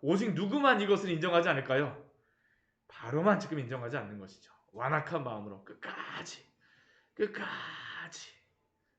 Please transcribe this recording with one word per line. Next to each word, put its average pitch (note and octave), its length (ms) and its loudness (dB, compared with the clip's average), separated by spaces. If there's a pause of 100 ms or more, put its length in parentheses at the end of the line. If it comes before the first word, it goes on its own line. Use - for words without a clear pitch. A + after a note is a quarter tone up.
오직 F#3+ 320 2
누구만 A3 480 4
이것을 G3 280 2
인정하지 E3+ 380 4
않을까요? C3+ 560 0 (840)
바로만 E3 500 2
지금 D#3 200 -4
인정하지 B2 380 -4
않는 G#2 220 -8
것이죠. - 340 -18 (200)
완악한 D3 520 -2
마음으로 G#2 400 -10
끝까지, - 800 -12 (720)
끝까지, - 1160 -6 (680)